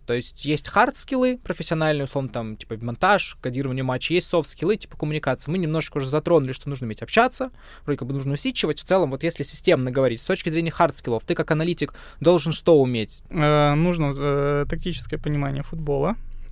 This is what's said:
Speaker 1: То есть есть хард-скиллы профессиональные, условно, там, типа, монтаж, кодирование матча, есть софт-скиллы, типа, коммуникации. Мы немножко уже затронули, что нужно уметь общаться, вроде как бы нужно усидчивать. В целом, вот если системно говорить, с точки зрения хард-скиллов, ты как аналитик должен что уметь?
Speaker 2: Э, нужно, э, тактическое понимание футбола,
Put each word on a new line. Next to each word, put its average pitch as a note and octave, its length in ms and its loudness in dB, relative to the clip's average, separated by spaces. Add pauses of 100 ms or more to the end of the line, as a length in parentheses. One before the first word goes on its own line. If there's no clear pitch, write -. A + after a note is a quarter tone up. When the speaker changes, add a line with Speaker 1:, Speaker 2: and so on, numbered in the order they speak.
Speaker 1:
То A#2+ 80 -2
есть - 300 -6
есть D3 240 -2
хард-скиллы B3+ 760 2
профессиональные, D#3 640 -2
условно, C3+ 260 -4
там, A2 260 -6
типа, - 240 -10
монтаж, A#2+ 600 0
кодирование C3 420 -4
матча, B2+ 320 -2
есть F3 140 0
софт-скиллы, F3 480 0
типа, - 200 -14
коммуникации. D3+ 540 -4
Мы F#3+ 80 0
немножко D#3+ 380 -2
уже C3+ 120 -2
затронули, D3 440 2
что - 160 -8
нужно B2+ 180 -6
уметь A2 160 -8
общаться, B3+ 480 2 (340)
вроде C#3+ 140 -2
как B2 80 -6
бы C3+ 80 -6
нужно C#3 200 -2
усидчивать. E3 420 -2
В - 80 -8
целом, F3+ 260 4
вот C3+ 120 -6
если E3 200 -2
системно C3 480 2
говорить, B2 300 2
с - 60 -8
точки F#3+ 240 0
зрения E3 200 -2
хард-скиллов, C#3 540 0
ты F3 100 -2
как D#3+ 160 -2
аналитик D#3+ 440 0 (260)
должен E3 320 4
что D#3+ 260 6
уметь? B2 520 0
Speaker 2:
Э, D3 440 4
нужно, D#3+ 400 2
э, C#3+ 540 0
тактическое D#3+ 500 -6
понимание C#3+ 440 -2
футбола, D#3 540 -2 (340)